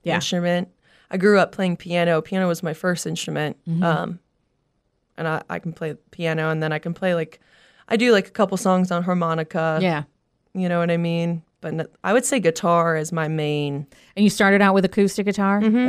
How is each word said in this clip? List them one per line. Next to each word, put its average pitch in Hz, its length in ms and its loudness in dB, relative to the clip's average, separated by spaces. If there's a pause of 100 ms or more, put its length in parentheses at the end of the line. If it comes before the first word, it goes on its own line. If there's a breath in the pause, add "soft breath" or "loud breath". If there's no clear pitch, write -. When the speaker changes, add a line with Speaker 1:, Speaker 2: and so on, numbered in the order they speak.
Speaker 1:
Yeah. 165 120 0
Speaker 2:
instrument. 175 520 -2 (420 soft breath)
I 190 60 -6
grew 202 220 4
up 180 140 2
playing 180 240 -2
piano. 170 440 0
Piano 185 280 -2
was 170 140 -2
my 165 120 -4
first 175 320 -4
instrument. 156 500 -6 (120)
Speaker 1:
Mm-hmm. 170 140 -2
Speaker 2:
Um, 170 360 -2 (1000)
and 160 100 -6
I, 160 220 -4
I 170 100 -8
can 165 140 -8
play 160 220 -10 (160)
piano, 160 400 -4
and 156 120 -2
then 156 100 -2
I 156 60 -4
can 170 160 -8
play, 185 200 -2
like, 160 260 -6 (480 soft breath)
I 233 80 0
do, 240 160 4
like, 190 160 2
a - 20 -20
couple 190 260 0
songs 185 340 2
on 175 120 -2
harmonica. 160 800 -2
Speaker 1:
Yeah. 160 220 0 (500)
Speaker 2:
You 185 140 -2
know 175 100 0
what 170 120 0
I 170 60 2
mean? 170 460 -2 (180)
But 160 140 -8
n-, 160 140 -6 (160)
I 185 80 0
would 262 120 2
say 269 140 0
guitar 170 580 2
is 156 140 -6
my 160 160 -2
main. 147 600 -4 (280 soft breath)
Speaker 1:
And 202 80 0
you 208 80 6
started 196 320 4
out 190 120 4
with 196 100 4
acoustic 196 420 0
guitar, 202 340 0
Speaker 2:
Mm-hmm. 220 160 4 (120)